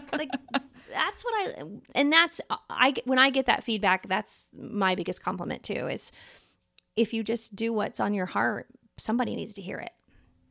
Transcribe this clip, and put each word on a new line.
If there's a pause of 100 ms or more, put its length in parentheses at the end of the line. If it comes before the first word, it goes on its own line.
(120)
Like, (600)
that's
what
I, (320)
and
that's, (280)
I, (120)
when
I
get
that
feedback,
that's (100)
my
biggest
compliment
too,
is (840)
if
you
just
do
what's
on
your
heart, (320)
somebody
needs
to
hear
it. (580)